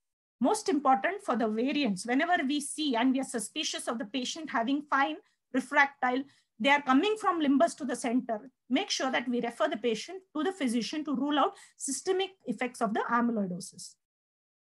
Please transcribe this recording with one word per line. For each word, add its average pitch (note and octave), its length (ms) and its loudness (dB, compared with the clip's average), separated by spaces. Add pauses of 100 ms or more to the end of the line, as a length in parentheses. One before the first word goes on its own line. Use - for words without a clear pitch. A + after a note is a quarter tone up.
(420)
Most F#4 260 2
important D#4 560 2
for B3+ 140 0
the A3+ 100 0
variants, A3+ 580 0
whenever E4 400 2
we D4 140 0
see C#4+ 380 -2
and B3+ 160 4
we C4+ 80 0
are - 20 -4
suspicious D#4 640 -6
of B3 100 -2
the C4+ 60 -6
patient C4+ 460 -6
having C4+ 400 0
fine D4+ 260 0 (400)
refractile, C4+ 680 2 (340)
they C#4 100 4
are C#4+ 120 6
coming C#4+ 360 4
from F#4 240 2
limbus C#4+ 360 4
to D4+ 80 -8
the B3 100 -4
center, A#3+ 560 -2 (180)
make F4+ 200 0
sure C#4+ 200 -2
that C4 200 -2
we A#3+ 100 0
refer B3 300 0
the D4+ 80 -2
patient A#3 440 -4 (140)
to D4+ 80 -2
the F#4+ 80 0
physician C4 540 -2
to C#4+ 100 -2
rule D4 240 0
out F#4 140 2 (240)
systemic F#4+ 540 -2 (140)
effects B3 360 -6
of A3 120 0
the F4+ 60 0 (100)
amyloidosis. A3 840 -2 (800)